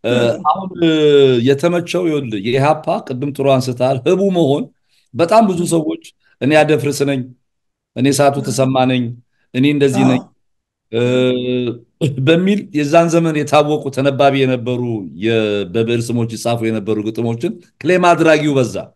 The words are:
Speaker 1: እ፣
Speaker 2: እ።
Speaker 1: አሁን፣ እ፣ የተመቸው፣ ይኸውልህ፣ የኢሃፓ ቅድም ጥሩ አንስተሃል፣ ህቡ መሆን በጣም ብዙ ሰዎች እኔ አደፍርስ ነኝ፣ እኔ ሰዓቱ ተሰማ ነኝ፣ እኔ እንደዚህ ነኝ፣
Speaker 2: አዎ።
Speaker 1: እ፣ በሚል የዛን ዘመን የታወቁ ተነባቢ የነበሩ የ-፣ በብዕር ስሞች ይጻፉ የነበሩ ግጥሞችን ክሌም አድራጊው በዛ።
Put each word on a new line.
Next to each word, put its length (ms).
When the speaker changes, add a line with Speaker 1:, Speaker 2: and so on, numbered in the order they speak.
Speaker 1:
እ፣ 100
Speaker 2:
እ። 180
Speaker 1:
አሁን፣ 240
እ፣ 100
የተመቸው፣ 600
ይኸውልህ፣ 400
የኢሃፓ 420
ቅድም 280
ጥሩ 180
አንስተሃል፣ 540
ህቡ 180
መሆን 320
በጣም 320
ብዙ 220
ሰዎች 360
እኔ 160
አደፍርስ 480
ነኝ፣ 160
እኔ 180
ሰዓቱ 280
ተሰማ 340
ነኝ፣ 180
እኔ 160
እንደዚህ 360
ነኝ፣ 160
Speaker 2:
አዎ። 80
Speaker 1:
እ፣ 100
በሚል 400
የዛን 360
ዘመን 260
የታወቁ 540
ተነባቢ 480
የነበሩ 440
የ-፣ 180
በብዕር 340
ስሞች 300
ይጻፉ 300
የነበሩ 420
ግጥሞችን 480
ክሌም 280
አድራጊው 480
በዛ። 220